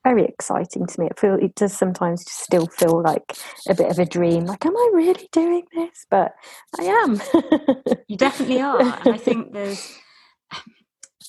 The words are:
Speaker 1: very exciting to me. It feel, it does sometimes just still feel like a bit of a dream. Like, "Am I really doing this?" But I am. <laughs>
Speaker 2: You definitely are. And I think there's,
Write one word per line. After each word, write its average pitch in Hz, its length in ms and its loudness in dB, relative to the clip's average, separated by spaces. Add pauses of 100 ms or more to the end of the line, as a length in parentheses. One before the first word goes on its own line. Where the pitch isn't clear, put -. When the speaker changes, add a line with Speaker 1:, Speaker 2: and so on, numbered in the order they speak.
Speaker 1:
very 247 200 4
exciting - 600 -4
to - 140 -10
me. 165 60 0
It - 120 -8
feel, 196 160 2
it 180 200 0
does 196 220 -2
sometimes 175 480 -2
just - 160 -14
still 170 260 0
feel 170 360 2
like - 340 -2 (320)
a 190 60 2
bit - 160 2
of 170 80 -2
a 180 80 2
dream. 170 400 0
Like, 202 180 -8
"Am 339 100 0
I 480 200 4
really 349 380 2
doing 349 320 2 (100)
this?" 339 360 -8
But 196 240 2 (440)
I 339 60 -4
am. 359 420 2
<laughs> - 40 -8 (760)
Speaker 2:
You 208 80 -8
definitely 254 460 0
are. 269 180 0
And 247 340 2
I 220 40 -6
think 233 340 -2
there's, 202 460 -10 (1300)